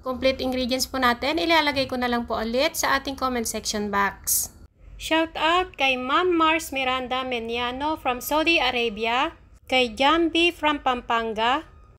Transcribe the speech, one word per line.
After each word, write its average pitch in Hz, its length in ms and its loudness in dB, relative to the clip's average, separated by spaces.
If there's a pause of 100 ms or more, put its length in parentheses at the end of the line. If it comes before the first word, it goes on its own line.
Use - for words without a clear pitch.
Complete 262 320 0
ingredients 254 480 -2
po 262 160 -4
natin, 254 400 0
ilalagay 294 480 2
ko 254 80 -4
na 247 80 -2
lang 240 240 -2
po 233 80 -2
ulit 247 400 -2
sa 269 160 0
ating 269 240 -2
comment 247 320 -2
section 208 400 -4
box. - 640 -2 (480)
Shout 320 320 0
out 359 480 0
kay 262 160 2
Ma'am 294 320 0
Mars 320 400 2
Miranda 254 560 -2
Meniano 247 720 -4
from 247 240 -4
Saudi 311 400 2
Arabia, 240 720 0 (320)
kay 247 320 2
Jambi 330 560 4
from 302 240 0
Pampanga, 240 880 0 (340)